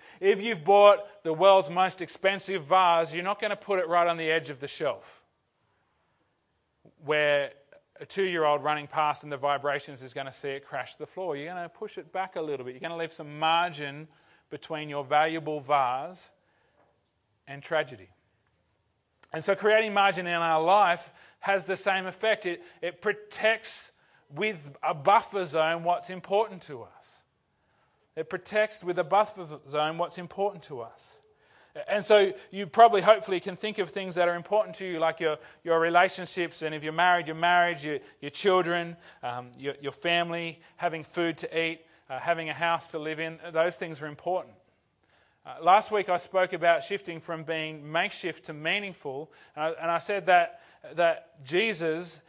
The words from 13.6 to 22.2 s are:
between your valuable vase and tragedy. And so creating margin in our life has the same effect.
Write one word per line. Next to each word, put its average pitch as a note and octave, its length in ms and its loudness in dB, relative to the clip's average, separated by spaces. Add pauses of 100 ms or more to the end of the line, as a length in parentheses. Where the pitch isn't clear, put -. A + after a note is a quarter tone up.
between D3+ 400 -10
your C#3+ 160 -6
valuable D3+ 560 0
vase C#3 680 -2 (1160)
and C#3 160 -16
tragedy. C3+ 460 -4 (1200)
And D#3+ 100 -8
so G3 140 2
creating G#3+ 380 2
margin G3 340 2
in F3 60 -2
our E3 280 2
life F3 520 4 (260)
has G3 240 0
the F#3 140 -4
same F#3+ 280 -2
effect. G#3+ 400 -2